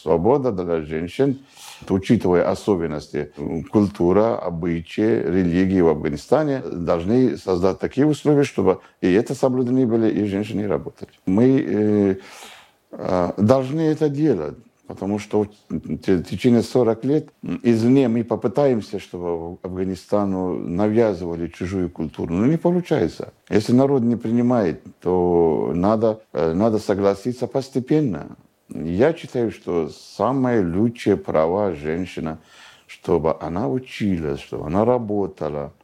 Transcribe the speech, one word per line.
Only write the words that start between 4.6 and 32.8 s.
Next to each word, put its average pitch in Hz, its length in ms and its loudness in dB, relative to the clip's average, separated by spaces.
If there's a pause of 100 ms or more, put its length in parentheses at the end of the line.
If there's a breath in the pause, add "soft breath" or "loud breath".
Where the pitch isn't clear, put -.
религии 92 560 2
в 85 80 6
Афганистане, 78 720 0 (120)
должны 85 680 0
создать 92 400 0
такие - 280 0
условия, 143 380 2
чтобы 95 360 0 (200 soft breath)
и 92 100 2
это 117 240 2
соблюдены 131 520 0
были, 113 240 2
и 101 160 0
женщины 104 420 -4
работали. - 420 -6 (160)
Мы, 123 400 4
э, 104 500 2 (760 loud breath)
э, 90 460 -2
должны 131 420 2
это 156 300 0
делать. 127 460 -2 (320)
Потому 95 300 -4
что 104 280 -2 (220)
в 78 300 -8
те-, 98 200 0
в 78 40 -2
течение 117 400 2
сорок 113 420 0
лет 151 260 -2 (340)
извне 120 420 4
мы 113 160 0
попытаемся, 110 800 0
чтобы 87 640 -8
Афганистану 92 960 -2
навязывали 87 880 0
чужую 90 420 -4
культуру. 82 420 -6
Но 98 140 2
не 160 100 2
получается. 160 760 -2 (180)
Если 107 220 2
народ 135 300 4
не 117 120 2
принимает, 117 680 0 (200)
то 85 720 2
надо, 107 460 2 (120)
э, 82 200 0
надо 107 260 2
согласиться 101 680 0
постепенно. 135 800 -2 (420)
Я 90 440 0
считаю, 123 380 -4
что 82 380 -4
самое 120 760 -2
лучшее 101 520 0
право 82 580 0
женщины, 80 640 -6 (500 soft breath)